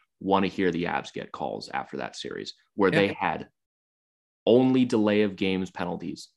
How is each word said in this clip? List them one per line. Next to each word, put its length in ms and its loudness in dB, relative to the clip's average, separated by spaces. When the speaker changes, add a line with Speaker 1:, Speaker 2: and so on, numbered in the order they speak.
Speaker 1:
wanna 280 2
hear 240 0
the 120 -2
Avs 300 -4
get 180 -10
calls 380 -8
after 280 -8
that 200 -8
series 360 -10
where 160 4
Speaker 2:
Yeah. 80 4
Speaker 1:
they 140 2
had 340 -4
only 400 6
delay 360 2
of 160 0
games 340 0
penalties 640 -8